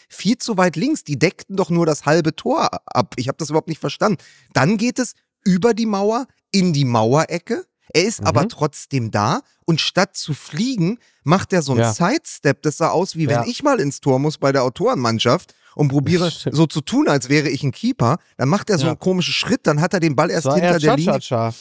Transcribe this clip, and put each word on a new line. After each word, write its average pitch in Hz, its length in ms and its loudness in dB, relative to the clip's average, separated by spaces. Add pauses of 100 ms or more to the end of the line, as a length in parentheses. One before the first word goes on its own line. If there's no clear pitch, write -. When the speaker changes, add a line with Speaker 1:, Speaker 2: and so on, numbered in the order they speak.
Speaker 1:
viel - 280 -2
zu 220 200 -6
weit 180 180 2
links. 262 280 -2
Die 147 140 -6
deckten - 380 -2
doch 190 140 0
nur 170 160 2
das 156 200 -2
halbe 160 300 2
Tor 262 340 -2 (160)
ab. - 320 -2
Ich 120 120 -4
hab - 80 -6
das 147 120 -8
überhaupt 151 200 -2
nicht 160 100 -6
verstanden. 180 380 -2 (360)
Dann 151 240 2
geht 240 220 -2
es 247 140 -4 (320)
über 190 280 4
die 226 120 -2
Mauer 220 420 0 (240)
in 185 220 2
die 143 120 2
Mauerecke. 135 800 0 (280)
Er 240 100 4
ist 226 180 -2
Speaker 2:
Mhm. 101 60 -2
Speaker 1:
aber 160 200 2
trotzdem 139 640 -4
da 117 300 0 (240)
und 160 160 0
statt - 340 -2
zu - 180 -6
fliegen, 208 640 -4 (260)
macht 175 300 0
er 180 80 2
so 135 120 -2
einen 117 80 2
Speaker 2:
Ja. 113 120 2
Speaker 1:
Sidestep. 175 720 -2
Das 151 140 -2
sah 160 120 0
aus, 165 260 -2
wie 160 120 -2
wenn 117 80 2
Speaker 2:
Ja. 117 120 0
Speaker 1:
ich 240 160 -8
mal 277 160 2
ins 143 220 -4
Tor 131 180 2
muss 147 180 -2
bei 139 140 0
der 135 120 2
Autorenmannschaft 123 880 0 (220)
und 147 140 2
probiere 156 420 2
Speaker 2:
<laughs> - 0 -
Stimmt. - 240 -6
Speaker 1:
so 156 120 4
zu 151 140 -4
tun, 269 260 0
als 135 220 0
wäre 143 200 2
ich 131 140 -6
ein 139 80 0
Keeper. 165 460 0 (200)
Dann 123 120 0
macht 202 200 0
er 196 80 2
so 139 80 0
Speaker 2:
Ja. 160 60 2
Speaker 1:
einen 156 80 -6
komischen 180 340 0
Schritt, - 340 -2
dann 147 140 2
hat 180 120 0
er 196 60 2
den 160 160 0
Ball 156 140 2
erst 165 160 -2
Speaker 2:
War 139 100 2
Speaker 1:
hinter 175 180 2
Speaker 2:
eher 170 60 2
Speaker 1:
der 147 180 4
Linie. 165 160 0
Speaker 2:
Cha-Cha-Cha. 117 480 -2